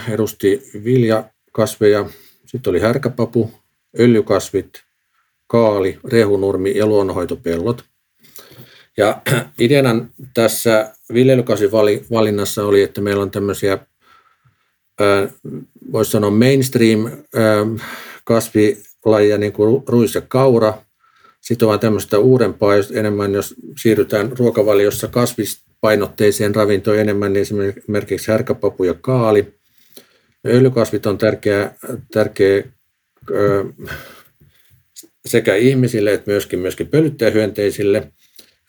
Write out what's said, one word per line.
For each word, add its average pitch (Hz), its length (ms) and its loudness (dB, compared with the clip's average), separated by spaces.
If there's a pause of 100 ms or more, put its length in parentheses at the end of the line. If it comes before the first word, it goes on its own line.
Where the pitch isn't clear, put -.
edusti 104 520 -2 (220)
viljakasveja, 110 1300 0 (360)
sitten 123 260 -6
oli 87 80 0
härkäpapu, 117 720 -2 (480)
öljykasvit, 107 840 0 (640)
kaali, 104 600 0
rehunurmi 98 720 0
ja 107 80 2
luonnonhoitopellot. 90 1000 -2 (1120)
Ja 107 240 0 (140)
<clears throat> - 240 -6
ideana 123 460 2 (280)
tässä 110 600 0 (200)
viljelykasvivalinnassa 107 1500 0
oli, 101 160 4
että 98 200 -4
meillä 101 220 -2
on 95 80 -6
tämmöisiä, 98 460 -2 (1200)
ää, 101 280 2 (640)
voisi 110 200 0
sanoa 104 200 0
mainstream, 117 720 2
ää, 107 600 -2 (580)
kasvilajia, 107 1120 0
niin 104 160 -4
kuin 107 140 2
ru-, 131 200 0
ruis 117 280 2
ja 87 60 -2
kaura. 117 640 0 (600)
Sitten 117 200 0
on 110 40 4
vaan 104 100 0
tämmöistä 104 400 0
uudempaa, 110 560 2
jos 101 160 0
enemmän, 101 420 -2
jos 101 220 -4 (260)
siirrytään 110 560 0
ruokavaliossa 107 680 2
kasvispainotteiseen 107 1500 -2
ravintoon 104 440 0
enemmän, 101 340 -2
niin 101 80 0
esimerkiksi 101 920 -4
härkäpapu 110 520 -2
ja 87 100 0
kaali. 110 600 0 (920)
Öljykasvit 120 600 2
on 101 120 -2
tärkeä, 104 540 -2 (400)
tärkeä, 101 520 0 (680)
ö, 101 340 0 (1600)
sekä 117 300 0
ihmisille 117 580 2
että 101 180 -4
myöskin, 98 280 -2
myöskin 92 280 -6
pölyttäjähyönteisille. 107 1200 -2 (580)